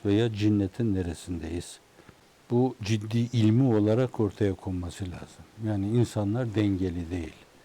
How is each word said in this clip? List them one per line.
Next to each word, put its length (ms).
veya 280
cinnetin 640
neresindeyiz? 840
Bu 320
ciddi 360
ilmi 560
olarak 460
ortaya 340
konması 500
lazım. 400
Yani 220
insanlar 640
dengeli 560
değil. 240